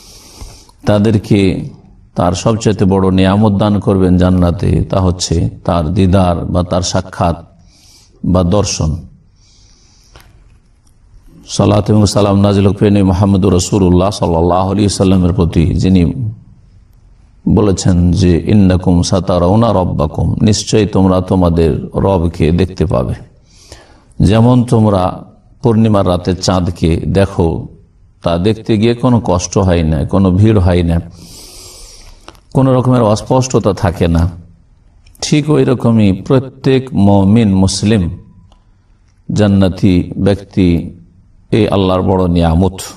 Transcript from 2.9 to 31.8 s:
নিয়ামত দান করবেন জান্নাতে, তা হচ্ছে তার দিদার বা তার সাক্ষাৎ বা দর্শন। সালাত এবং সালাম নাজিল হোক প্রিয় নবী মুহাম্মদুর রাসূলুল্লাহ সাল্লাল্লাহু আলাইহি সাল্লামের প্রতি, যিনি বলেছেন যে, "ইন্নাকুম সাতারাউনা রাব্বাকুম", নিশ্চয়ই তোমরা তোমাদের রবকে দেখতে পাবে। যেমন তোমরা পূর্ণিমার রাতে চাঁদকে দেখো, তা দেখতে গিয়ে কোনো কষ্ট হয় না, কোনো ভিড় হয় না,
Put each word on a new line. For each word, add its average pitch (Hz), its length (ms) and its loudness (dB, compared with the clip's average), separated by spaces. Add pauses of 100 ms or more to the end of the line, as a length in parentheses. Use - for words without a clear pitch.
নিয়ামত 95 420 2
দান 104 280 0
করবেন 92 360 2
জান্নাতে, 90 720 0
তা 95 100 0
হচ্ছে 92 500 -2 (140)
তার 85 300 -2
দিদার 90 500 0
বা 87 180 -2
তার 90 200 -4
সাক্ষাৎ 87 540 -4 (880)
বা 90 180 2
দর্শন। 87 540 -2 (2500)
সালাত 101 420 0
এবং 107 160 2
সালাম 101 340 0
নাজিল 101 260 2
হোক 95 100 0
প্রিয় 104 160 0
নবী 101 100 2
মুহাম্মদুর 95 520 2
রাসূলুল্লাহ 90 560 2
সাল্লাল্লাহু 90 600 0
আলাইহি 101 180 0
সাল্লামের 92 440 0
প্রতি, 82 420 0
যিনি 92 380 2 (1400)
বলেছেন 92 640 2
যে, 87 340 2
"ইন্নাকুম 92 560 2
সাতারাউনা 95 720 0
রাব্বাকুম", 90 680 -2
নিশ্চয়ই 107 440 0
তোমরা 95 340 0
তোমাদের 85 720 0
রবকে 85 580 0
দেখতে 90 340 -2
পাবে। 62 280 -2 (1040)
যেমন 117 440 2
তোমরা 104 600 0 (380)
পূর্ণিমার 107 460 2
রাতে 90 260 -2
চাঁদকে 87 640 -2
দেখো, 87 720 -2 (540)
তা 85 160 -2
দেখতে 110 400 -2
গিয়ে 117 160 2
কোনো 120 300 0
কষ্ট 90 340 -2
হয় 90 240 2
না, 78 220 0
কোনো 95 260 0
ভিড় 104 300 2
হয় 90 220 2
না, 85 180 0 (1500)